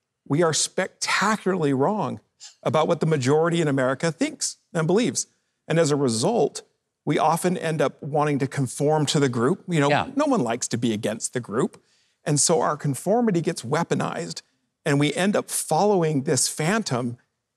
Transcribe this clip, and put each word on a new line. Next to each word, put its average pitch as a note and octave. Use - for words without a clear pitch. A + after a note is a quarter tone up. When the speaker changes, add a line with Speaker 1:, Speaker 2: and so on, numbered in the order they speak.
Speaker 1:
we D3
are D#3+
spectacularly F#3+
wrong C3+
about D#3
what E3+
the F3+
majority D#3+
in D3+
America C3+
thinks -
and E3
believes. F#3
And D#3+
as D#3
a D3
result, C#3+
we D3+
often E3+
end D#3+
up C3+
wanting D3
to C3+
conform D3
to D#3
the C#3
group. A#2+
You E3
know, C#3+
Speaker 2:
Yeah. B2+
Speaker 1:
no D4
one B3+
likes A#2
to A#2+
be A#2
against G#2+
the B2+
group. A#2+
And D3
so -
our D#3
conformity F3+
gets E3
weaponized, D#3+
and C#3+
we D3
end F3+
up A#2+
following D#3+
this C#3
phantom, C3+